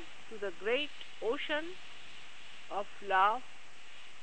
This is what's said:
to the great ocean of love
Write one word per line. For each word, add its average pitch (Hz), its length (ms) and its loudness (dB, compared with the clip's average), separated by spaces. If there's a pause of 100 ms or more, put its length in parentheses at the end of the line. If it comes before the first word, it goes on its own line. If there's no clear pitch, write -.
(300)
to 226 80 -4
the 196 140 -2 (120)
great 269 260 2 (320)
ocean 294 440 2 (1040)
of 190 140 0 (200)
love 202 360 8 (800)